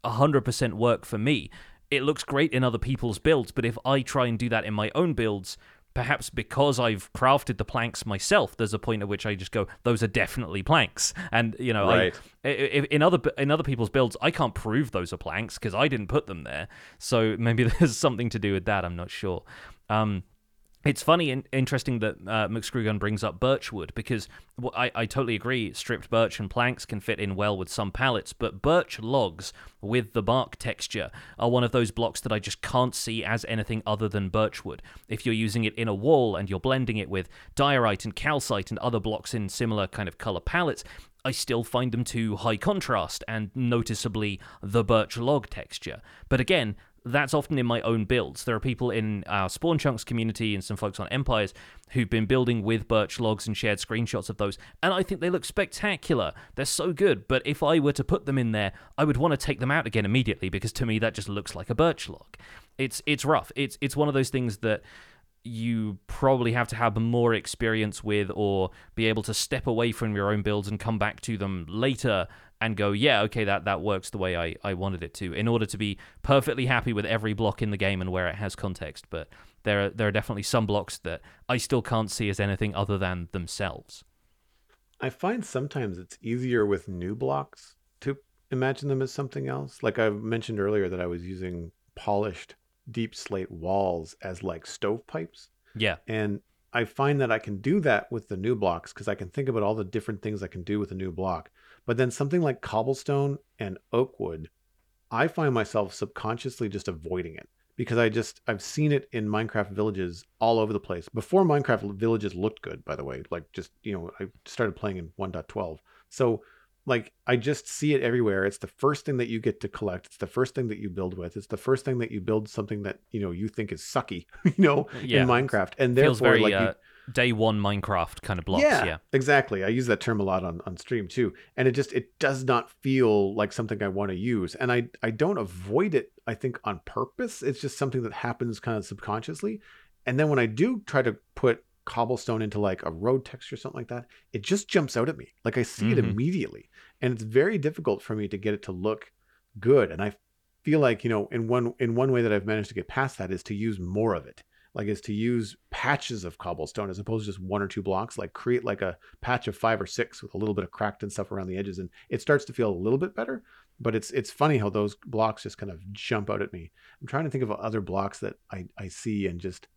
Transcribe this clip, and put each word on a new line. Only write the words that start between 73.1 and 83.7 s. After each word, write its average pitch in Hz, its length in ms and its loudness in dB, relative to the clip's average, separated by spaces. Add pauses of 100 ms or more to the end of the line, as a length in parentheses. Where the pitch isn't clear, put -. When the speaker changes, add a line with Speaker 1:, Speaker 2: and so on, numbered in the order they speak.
Speaker 1:
okay, 107 240 0
that, 98 200 0
that 98 160 0
works 95 300 -2
the 104 80 -8
way 92 180 0
I, 85 260 -4
I 98 120 -2
wanted 90 280 -4
it 78 120 -12
to," 92 180 -6
in 107 140 0
order 117 180 2
to 101 140 -8
be 101 180 -2 (240)
perfectly 135 460 2
happy 123 260 2
with 104 140 0
every 110 260 0
block 104 300 0
in 107 80 0
the 101 60 -2
game 98 240 0
and 92 100 -4
where 90 160 0
it 82 80 -2
has 101 200 -6
context. 87 540 -8
But 80 200 -8 (340)
there 101 220 2
are, 98 40 0
there 110 200 0
are - 20 0
definitely 101 320 -2
some 110 240 2
blocks 101 320 -2
that 82 220 -8 (280)
I 127 80 2
still 120 240 2
can't 110 300 0
see 107 180 -2
as 95 100 -2
anything 101 360 0
other 101 240 0
than 90 320 -2
themselves. - 720 -8 (960)